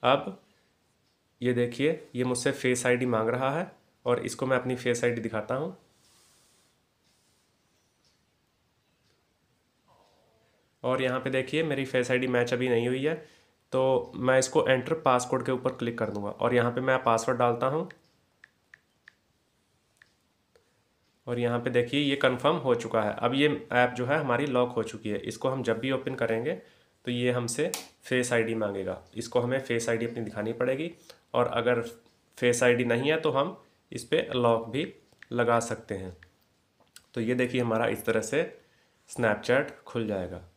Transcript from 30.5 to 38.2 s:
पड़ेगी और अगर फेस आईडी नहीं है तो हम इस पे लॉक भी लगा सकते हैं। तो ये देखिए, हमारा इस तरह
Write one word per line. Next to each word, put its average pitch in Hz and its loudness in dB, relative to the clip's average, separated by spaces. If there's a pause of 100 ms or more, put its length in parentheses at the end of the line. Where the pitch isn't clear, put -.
पड़ेगी 135 -2 (440)
और 120 4
अगर 120 0 (580)
फेस 120 2
आईडी 123 4
नहीं 120 2
है 156 2
तो 156 0
हम 139 0 (360)
इस 120 -10
पे 160 0 (140)
लॉक 117 2
भी 135 -4 (460)
लगा 120 2
सकते 110 -6
हैं। 92 -10 (960)
तो 123 -4
ये 117 0
देखिए, 123 0
हमारा 113 2
इस 113 -4
तरह 113 2